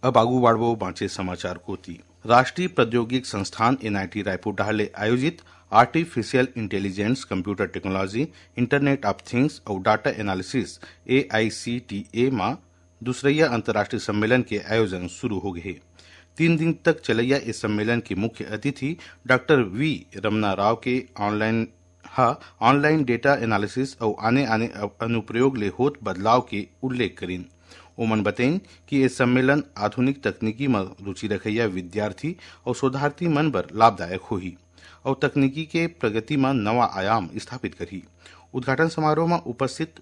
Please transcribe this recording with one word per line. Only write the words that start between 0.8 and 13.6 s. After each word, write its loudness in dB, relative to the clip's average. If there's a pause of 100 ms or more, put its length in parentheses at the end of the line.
समाचार -6
कोती। -14 (260)
राष्ट्रीय 4
प्रौद्योगिक 0
संस्थान 0
एनआईटी -4
रायपुर -4
डहले -2
आयोजित 0 (340)
Artificial 2
Intelligence -2
Computer -4
Technology, -4 (300)
Internet 0
of -2 (140)
Things 0
और -4
Data 2
Analysis -4 (300)
एआईसीटीए -2
मा -2 (460)
दूसरैया 0
अंतर्राष्ट्रीय -2